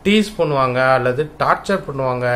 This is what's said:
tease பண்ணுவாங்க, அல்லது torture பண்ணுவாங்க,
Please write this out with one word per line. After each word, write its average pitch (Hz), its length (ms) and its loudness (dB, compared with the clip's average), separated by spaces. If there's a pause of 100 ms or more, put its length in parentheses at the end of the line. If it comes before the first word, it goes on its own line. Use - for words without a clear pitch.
tease 208 340 2
பண்ணுவாங்க, 131 560 2
அல்லது 127 460 0
torture 160 480 -2
பண்ணுவாங்க, 131 380 -4 (100)